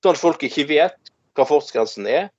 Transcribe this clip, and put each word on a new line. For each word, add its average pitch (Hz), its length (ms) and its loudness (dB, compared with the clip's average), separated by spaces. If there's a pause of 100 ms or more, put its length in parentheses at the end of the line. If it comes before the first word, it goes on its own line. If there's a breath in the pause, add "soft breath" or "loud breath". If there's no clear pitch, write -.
sånn 180 140 4
at - 40 -10
folk 165 260 0
ikke 143 220 -4
vet 156 460 0 (240)
hva 135 80 4
fartsgrensen 113 640 -2
er. 170 180 -2 (100)